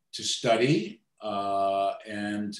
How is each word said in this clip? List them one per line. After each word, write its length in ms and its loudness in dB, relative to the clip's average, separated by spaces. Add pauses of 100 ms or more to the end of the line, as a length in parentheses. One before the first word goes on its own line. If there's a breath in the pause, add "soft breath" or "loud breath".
(120)
to 100 -12
study, 800 2 (200)
uh, 720 0 (140)
and 520 -4